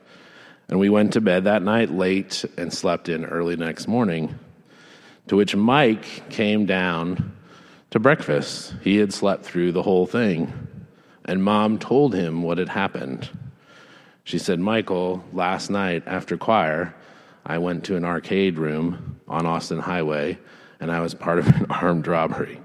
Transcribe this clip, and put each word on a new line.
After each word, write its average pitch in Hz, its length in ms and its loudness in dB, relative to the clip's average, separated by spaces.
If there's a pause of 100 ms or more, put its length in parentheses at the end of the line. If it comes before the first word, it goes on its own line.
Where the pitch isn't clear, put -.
(680)
And 92 100 2
we 101 100 6
went 104 240 4
to 117 80 2
bed 92 220 4
that 101 180 2
night 107 300 2
late 92 540 0 (120)
and 82 160 -6
slept 87 360 -2
in 80 160 -4
early 85 300 -2
next 82 320 -6
morning, 92 520 0 (880)
to 95 80 0
which 101 200 4
Mike 113 760 2
came 107 360 2
down 90 720 -2 (560)
to 113 80 0
breakfast. - 840 0
He 98 160 4
had 101 160 2
slept 98 300 0
through 87 300 0
the 87 100 0
whole 92 220 4
thing, 95 460 0 (760)
and 95 180 -2
Mom 107 360 2
told 120 360 2
him 85 280 -2
what 85 140 0
had 87 120 -2
happened. 67 600 -4 (920)
She - 160 -4
said, 87 200 -2
"Michael, 92 640 -2 (100)
last 90 360 -2
night 95 360 -2
after 87 320 -4
choir, 85 580 0 (500)
I 80 120 -4
went 85 280 -2
to 95 120 -2
an 85 80 -2
arcade 87 520 0
room 80 680 -4
on 82 180 -2
Austin 82 340 -2
Highway, 80 600 -2 (400)
and 80 120 -6
I 82 100 -2
was 82 120 -4
part 85 260 0
of - 80 2
an - 180 6
<laughs> - 40 -12
armed 85 380 0
robbery. 80 580 -2